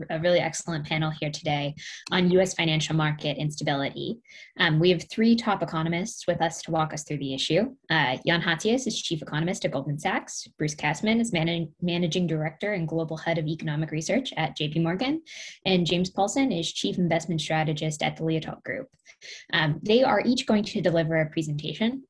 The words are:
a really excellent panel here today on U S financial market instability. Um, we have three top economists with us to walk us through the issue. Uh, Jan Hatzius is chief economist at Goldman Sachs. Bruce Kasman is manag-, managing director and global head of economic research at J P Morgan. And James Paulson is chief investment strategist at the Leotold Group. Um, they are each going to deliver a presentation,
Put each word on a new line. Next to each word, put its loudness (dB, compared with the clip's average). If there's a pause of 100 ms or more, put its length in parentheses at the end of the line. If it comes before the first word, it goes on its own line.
a -2
really 4
excellent -4
panel 0
here -4
today -2 (380)
on 4
U 6
S 0
financial 0
market 0
instability. -4 (380)
Um, 4
we 6
have 4
three 4
top 0
economists -2
with 0
us 0
to -6
walk 0
us -8
through -6
the -4
issue. 0 (160)
Uh, 2 (100)
Jan 4
Hatzius 0
is -4
chief -4
economist -2
at 0
Goldman -4
Sachs. -4 (120)
Bruce -2
Kasman 0
is 0
manag-, 0 (100)
managing 2
director -2
and -2
global -2
head -2
of -2
economic -2
research -2
at -4
J -2
P -2
Morgan. 0 (440)
And 4
James 0
Paulson 0
is -2
chief -4
investment 0
strategist 0
at -2
the -6
Leotold -2
Group. -8 (640)
Um, 2
they 6
are 4
each 2
going 4
to -4
deliver 2
a 0
presentation, -2